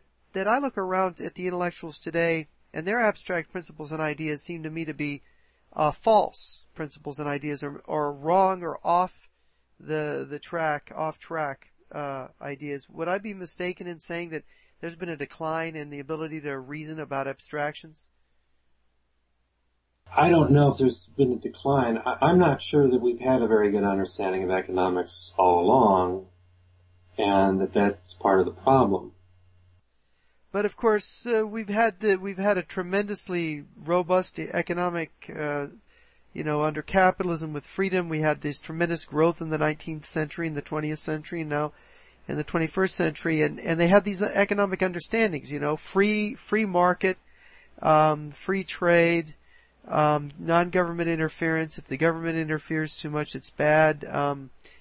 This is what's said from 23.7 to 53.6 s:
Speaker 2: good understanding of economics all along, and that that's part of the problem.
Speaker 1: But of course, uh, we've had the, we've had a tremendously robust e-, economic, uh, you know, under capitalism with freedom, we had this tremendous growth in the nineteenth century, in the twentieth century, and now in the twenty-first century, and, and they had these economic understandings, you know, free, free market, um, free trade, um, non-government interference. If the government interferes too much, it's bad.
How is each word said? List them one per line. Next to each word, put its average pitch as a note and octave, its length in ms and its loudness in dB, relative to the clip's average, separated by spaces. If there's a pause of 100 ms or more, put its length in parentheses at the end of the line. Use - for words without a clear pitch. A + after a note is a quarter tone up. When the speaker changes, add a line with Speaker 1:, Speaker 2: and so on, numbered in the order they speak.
Speaker 2:
good G2+ 120 2
understanding F#2+ 600 -2
of F#2 80 -2
economics F#2 840 -2
all F2+ 260 6
along, F#2+ 640 4 (920)
and G2 440 4
that F#2 120 -2
that's G2+ 400 0
part F#2+ 260 2
of F2+ 60 4
the F2+ 60 -4
problem. B2 640 2 (1400)
Speaker 1:
But G3+ 140 0
of G3 100 -6
course, G#3+ 500 0
uh, A3 220 0
we've G#3 220 -8
had G#3 300 0
the, G3+ 180 2
we've F#3+ 200 -8
had G3 200 2
a F3 60 -2
tremendously F3+ 1000 -4 (120)
robust F3+ 600 0
e-, D#3+ 160 -8
economic, F3 840 -4
uh, D3 320 -4 (640)
you - 120 -8
know, D3+ 200 0
under D3+ 180 -2
capitalism F3+ 720 2
with C#3+ 120 -8
freedom, F#3 440 -2
we D#3 100 -2
had D3+ 220 0
this D3 180 -6
tremendous E3 460 -4
growth E3 360 2
in D#3+ 80 -6
the D#3 80 -2
nineteenth D3+ 480 -4
century, D#3+ 420 -4
in D#3 60 -6
the C#3+ 80 -6
twentieth D3+ 380 -6
century, D#3 420 -6
and D3+ 80 -8
now D3 220 -2 (560)
in D3+ 100 -6
the D3+ 60 -2
twenty-first F3 520 0
century, D#3+ 460 0
and, D3+ 180 -2
and E3 200 -2
they E3+ 80 4
had F#3+ 160 6
these F#3+ 180 -6
economic G3+ 640 0
understandings, F3 680 -2
you D3 80 -6
know, D3 160 -2
free, G#3 600 0
free G#3+ 300 -2
market, F3+ 520 2 (640)
um, D3+ 500 4
free F#3+ 320 -4
trade, E3+ 720 2 (520)
um, D3+ 420 2 (100)
non-government E3+ 680 0
interference. D#3+ 680 -2
If - 80 -14
the - 120 -6
government E3 400 0
interferes D#3 580 -4
too - 140 -8
much, D3+ 260 -4
it's - 140 -14
bad. D3+ 560 2